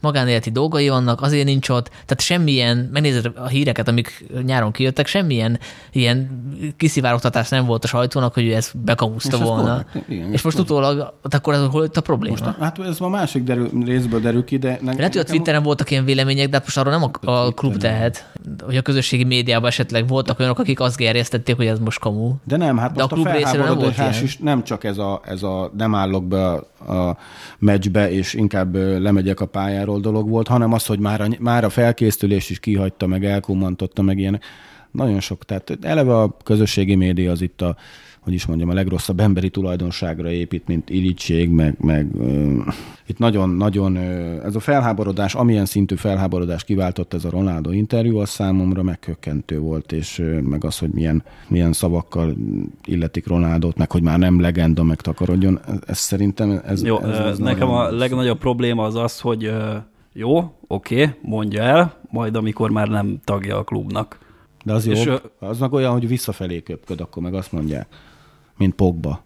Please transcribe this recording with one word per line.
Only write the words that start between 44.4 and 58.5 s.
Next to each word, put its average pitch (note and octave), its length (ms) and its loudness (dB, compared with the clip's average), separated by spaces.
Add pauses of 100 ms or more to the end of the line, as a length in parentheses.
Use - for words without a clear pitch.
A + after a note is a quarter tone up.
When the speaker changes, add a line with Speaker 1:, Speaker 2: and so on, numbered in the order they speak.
Speaker 2:
ez G#2 100 -4
a A2+ 40 -2
felháborodás, G#2 760 0
amilyen A2+ 300 4
szintű G2 300 0
felháborodást F2+ 680 -2
kiváltott F#2 480 -2
ez E2 120 -4
a F2 40 -2
Ronaldo E2+ 420 -2
interjú, A2+ 460 0
az G2+ 120 -2
számomra F#2+ 540 0
meghökkentő D#2+ 760 -4
volt, D#2 320 -4
és, D#2+ 280 -6
ö, D#2+ 220 0
meg C#2+ 220 -2
az, - 140 -4
hogy E2 120 -2
milyen, D#2 340 0 (240)
milyen E2+ 260 4
szavakkal E2+ 600 -2 (500)
illetik E2+ 420 -2
Ronaldót, E2 500 2
meg D#2+ 140 0
hogy F2 100 2
már E2 180 4
nem F2+ 220 6
legenda, E2+ 420 4
meg D#2+ 180 2
takarodjon. F2+ 640 0
Ez, G2 100 -4 (100)
ez F2 100 -4
szerintem, G2+ 680 0
ez, G2 180 -2
Speaker 3:
Jó, A2+ 180 2
Speaker 2:
ez, G#2+ 180 -2
Speaker 3:
ö, G#2+ 80 0
Speaker 2:
ez G#2 100 -2
Speaker 3:
nekem B2 300 0
Speaker 2:
nagyon A#2+ 180 2
Speaker 3:
a - 40 -2
Speaker 2:
rossz. A#2 100 -4
Speaker 3:
legnagyobb B2+ 400 0
probléma A#2+ 440 0